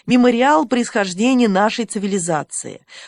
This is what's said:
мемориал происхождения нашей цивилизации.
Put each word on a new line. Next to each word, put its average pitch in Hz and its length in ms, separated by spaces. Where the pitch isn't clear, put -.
мемориал 247 600
происхождения 233 800
нашей 208 360
цивилизации. 180 1000